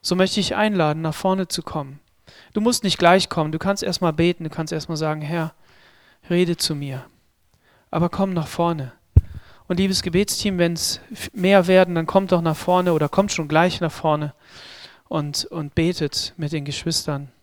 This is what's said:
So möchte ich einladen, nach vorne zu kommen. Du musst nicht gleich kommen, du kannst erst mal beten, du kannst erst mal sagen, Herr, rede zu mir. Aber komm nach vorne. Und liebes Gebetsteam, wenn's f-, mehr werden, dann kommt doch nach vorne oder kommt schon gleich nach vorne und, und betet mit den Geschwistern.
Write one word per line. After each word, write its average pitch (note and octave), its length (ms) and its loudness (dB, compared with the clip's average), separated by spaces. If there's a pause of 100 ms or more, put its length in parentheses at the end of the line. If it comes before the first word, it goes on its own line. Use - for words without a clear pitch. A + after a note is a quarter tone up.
So - 140 -2
möchte F#3+ 240 2
ich - 160 -2
einladen, E3 460 0
nach D#3+ 140 -2
vorne F#3+ 320 0
zu - 160 -6
kommen. C#3 360 -10 (540)
Du G#3 80 0
musst A#3+ 220 0
nicht F#3+ 160 -2
gleich F3+ 280 6
kommen, D#3 240 -2
du D#3+ 60 -6
kannst G3 240 -2
erst F3+ 200 -4
mal E3+ 120 2
beten, E3+ 300 2
du D#3 80 -6
kannst D#3 200 -6
erst D#3 160 -6
mal E3 80 -4
sagen, D#3 260 -4
Herr, D#3+ 340 -4 (720)
rede F3 280 2
zu - 180 -2
mir. C#3 280 -8 (880)
Aber E3+ 200 0
komm G3 240 0
nach E3 140 -2
vorne. E3 440 -2 (760)
Und F3+ 120 -2
liebes F#3+ 240 0
Gebetsteam, F#3 560 -2
wenn's E3+ 420 0 (100)
f-, - 220 -12
mehr F#3+ 320 4
werden, F#3 300 6
dann E3 100 0
kommt F#3+ 260 2
doch F3 100 4
nach D#3+ 140 0
vorne F3+ 380 2
oder D3+ 160 2
kommt G3+ 220 0
schon D#3 160 -4
gleich E3 340 2
nach D#3+ 100 -2
vorne D3+ 440 -2 (720)
und, D3 380 -4
und D#3 280 -8
betet E3 640 -2
mit D3 140 -4
den D3+ 140 -4
Geschwistern. C#3+ 680 -6 (120)